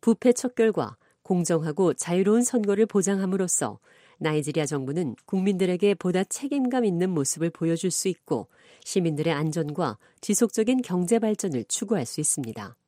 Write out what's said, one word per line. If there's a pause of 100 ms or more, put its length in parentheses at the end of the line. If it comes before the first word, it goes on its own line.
부패
척결과 (280)
공정하고
자유로운
선거를
보장함으로써 (380)
나이지리아
정부는 (100)
국민들에게
보다
책임감
있는
모습을
보여줄
수
있고 (360)
시민들의
안전과 (240)
지속적인
경제
발전을
추구할
수
있습니다. (120)